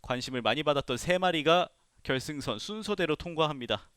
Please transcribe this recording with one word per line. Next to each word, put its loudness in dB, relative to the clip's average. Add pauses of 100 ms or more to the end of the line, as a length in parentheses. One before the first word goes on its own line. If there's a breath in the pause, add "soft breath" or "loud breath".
관심을 -4
많이 2
받았던 0
세 0
마리가 4 (340)
결승선 -4
순서대로 -2
통과합니다. -2